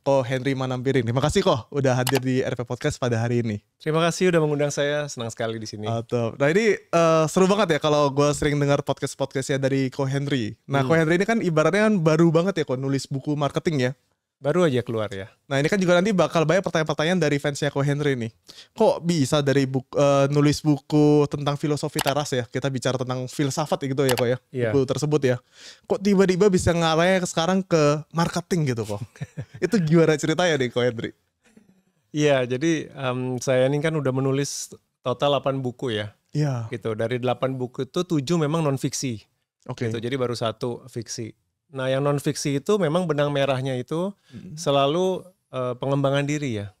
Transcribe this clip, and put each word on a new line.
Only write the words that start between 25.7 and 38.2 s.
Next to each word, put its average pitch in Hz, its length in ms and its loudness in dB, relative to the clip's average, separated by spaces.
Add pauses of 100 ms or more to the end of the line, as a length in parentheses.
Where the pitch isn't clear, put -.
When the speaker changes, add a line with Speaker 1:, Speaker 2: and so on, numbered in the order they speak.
Speaker 1:
Kok 190 80 0
tiba-tiba 190 480 4
bisa 185 240 2
ngarahnya 170 480 2
ke 175 80 -2
sekarang 180 400 0
ke 160 160 2 (320)
marketing 165 560 -2
gitu, 113 160 -4
Ko? 104 160 -6 (280)
Speaker 2:
<laughs> - 280 -14
Speaker 1:
Itu 185 240 -2
gimana 156 320 6
ceritanya 160 400 0
nih, 127 160 0
Ko 120 160 0
Henry? 113 240 -4 (1000)
Speaker 2:
Iya, 143 380 2
jadi, 143 420 -2
em, 127 480 -4
saya 127 320 2
ini 147 160 0
kan 160 80 0
udah 139 220 -2
menulis 135 560 -2 (320)
total 139 340 0
delapan 135 220 -2
buku 127 340 -6
ya. 104 220 -6 (160)
Speaker 1:
Iya. 135 400 -2
Speaker 2:
Gitu. 113 240 -6
Dari 113 240 -2
delapan 123 400 -2
buku 127 260 -6
itu - 160 -6
tujuh 165 380 -2